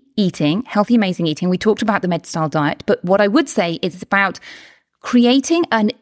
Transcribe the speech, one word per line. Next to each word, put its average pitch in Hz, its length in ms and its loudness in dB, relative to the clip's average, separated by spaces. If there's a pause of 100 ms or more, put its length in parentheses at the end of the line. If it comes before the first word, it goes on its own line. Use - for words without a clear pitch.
(160)
eating, 175 500 0
healthy, 208 280 0
amazing 185 320 0
eating. 160 220 -2
We 180 100 0
talked 208 240 0
about 208 200 0
the 180 60 -2
MedStyle 165 420 -4
diet, 151 360 -2
but - 180 0
what 190 160 2
I 208 80 4
would 269 200 2
say 170 340 -2
is 180 120 -4
it's 180 80 -16
about 196 380 -2 (600)
creating 269 680 2
an 214 320 0